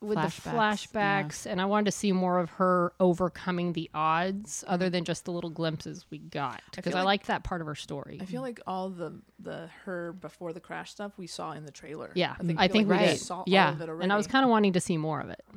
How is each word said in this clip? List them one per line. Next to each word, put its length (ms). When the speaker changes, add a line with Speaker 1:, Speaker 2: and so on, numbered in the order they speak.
Speaker 1:
with 140
Speaker 2:
flashbacks. 280
Speaker 1:
the 80
flashbacks, 960
Speaker 2:
Yeah. 60
Speaker 1:
and 60
I 60
wanted 200
to 60
see 200
more 260
of 140
her 480
overcoming 760
the 180
odds, 760
other 180
Speaker 3:
Mm-hmm. 80
Speaker 1:
than 100
just 220
the 60
little 180
glimpses 640
we 80
got, 420
Speaker 3:
I 40
Speaker 1:
'cause 120
Speaker 3:
feel 40
Speaker 1:
I 20
Speaker 3:
like 60
Speaker 1:
liked 220
that 160
part 160
of 60
her 80
story. 480
Speaker 3:
I 40
feel 180
like 240
all 240
the, 280
the 280
her 280
before 400
the 60
crash 320
stuff 260
we 80
saw 280
in 120
the 60
trailer. 420
Speaker 1:
Yeah, 260
Speaker 3:
I 40
think, 160
Speaker 1:
I 80
Speaker 3:
feel 60
Speaker 1:
think 160
Speaker 3:
like 100
Speaker 1:
we 80
Speaker 3:
we 60
Speaker 1:
did. 60
Speaker 3:
saw 280
Speaker 2:
Yeah. 220
Speaker 3:
all 40
of 80
it 80
already. 140
Speaker 1:
And 100
I 20
was 120
kinda 200
wanting 260
to 60
see 180
more 220
of 120
it. 120